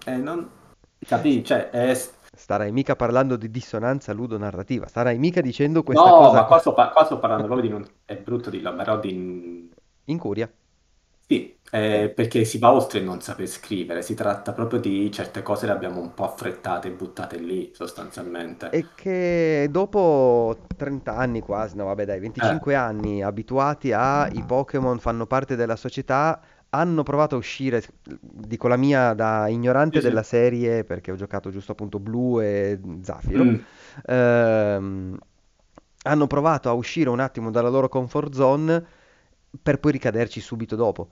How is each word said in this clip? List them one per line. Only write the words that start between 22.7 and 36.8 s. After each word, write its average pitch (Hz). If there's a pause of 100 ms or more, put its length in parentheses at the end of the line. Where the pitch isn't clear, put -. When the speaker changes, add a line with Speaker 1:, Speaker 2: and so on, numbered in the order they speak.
Speaker 1:
Eh. -
Speaker 2:
anni 107
abituati 127
a 135
"i 113
Pokémon 131
fanno 117
parte 131
della 117
società", 139 (280)
hanno 160
provato 143
a -
uscire, 120 (360)
dico 110
la 123
mia 131
da 110
ignorante 127
Speaker 1:
Sì, -
sì. 123
Speaker 2:
della 110
serie, 120
perché 87
ho 95
giocato 98
giusto 98
appunto 104
Blu 117
e 101 (240)
Zafiro, 127
Speaker 1:
Mm. 113 (420)
Speaker 2:
ehm, 107 (880)
hanno 147
provato 143
a 117
uscire 127